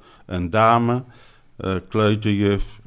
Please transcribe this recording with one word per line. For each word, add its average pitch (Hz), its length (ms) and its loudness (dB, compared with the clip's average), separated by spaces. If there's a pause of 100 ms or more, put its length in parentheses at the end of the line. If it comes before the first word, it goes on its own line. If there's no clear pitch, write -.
(260)
een 90 240 -6
dame, 117 540 2 (540)
eh, 95 180 -4 (140)
kleuterjuf, 104 960 0